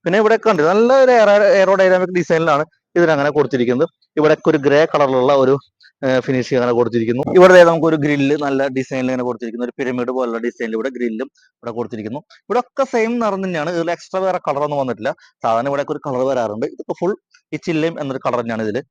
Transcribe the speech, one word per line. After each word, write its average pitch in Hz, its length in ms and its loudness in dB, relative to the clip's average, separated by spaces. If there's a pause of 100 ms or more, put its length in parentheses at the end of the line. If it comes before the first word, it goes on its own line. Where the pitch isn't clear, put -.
പിന്നെ 175 180 -2
ഇവിടെ 220 180 2
കണ്ടില്ലേ, 185 360 2
നല്ല 233 200 2 (100)
ഒരു 254 100 4
aero-, 208 380 4
aerodynamic 185 640 2
ഡിസൈനിലാണ് 160 500 0 (300)
ഇതിനങ്ങനെ 156 360 2
കൊടുത്തിരിക്കുന്നത്. 131 560 0 (300)
ഇവിടെയൊക്കെ 151 340 2
ഒരു 156 80 2
ഗ്രേ 143 260 2
കളറിലുള്ള 135 500 0
ഒരു, 135 200 4 (480)
ഏർ, 131 180 0
ഫിനിഷിംഗ് 127 380 -2
അങ്ങനെ 120 180 0
കൊടുത്തിരിക്കുന്നു. 117 460 -2 (120)
ഇവിടെ 185 200 8
ദേ 180 100 10
നമുക്ക് 165 220 2
ഒരു 160 100 2
ഗ്രില്ല് 143 400 0
നല്ല 139 300 -2
ഡിസൈനിൽ 131 440 -6
ഇങ്ങനെ 127 140 -4
കൊടുത്തിരിക്കുന്നു. 117 420 -8
ഒരു 120 100 -10
പിരമിഡ് 127 400 -4
പോലുള്ള 120 220 -4
ഡിസൈനിൽ 113 360 -8
ഇവിടെ 110 140 -4
ഗ്രില്ലും 120 400 -6 (240)
ഇവിടെ - 180 -14
കൊടുത്തിരിക്കുന്നു. 110 500 -10 (160)
ഇവിടെ 220 240 -6
ഒക്കെ - 240 -6
സെയിം 233 340 -4
നിറം 202 240 -4
തന്നെയാണ്. 170 280 -4
ഇതിൽ 170 200 -4
എക്സ്ട്രാ 180 300 -8
വേറെ 185 280 -2
കളറൊന്നും 147 340 -4
വന്നിട്ടില്ല. 123 300 -6 (300)
സാധാരണ 117 260 0
ഇവിടെയൊക്കെ 139 280 -4
ഒരു 143 80 -12
കളർ 131 220 -4
വരാറുണ്ട്. 120 400 -2
ഇതിപ്പോ - 320 -10
ഫുൾ 185 160 -2 (380)
ഈ 156 140 -8
ചില്ലയും 160 340 -2
എന്നൊരു 135 240 -6
കളർ 120 160 -2
തന്നെയാണ് 113 260 -6
ഇതിൽ 107 120 -4 (120)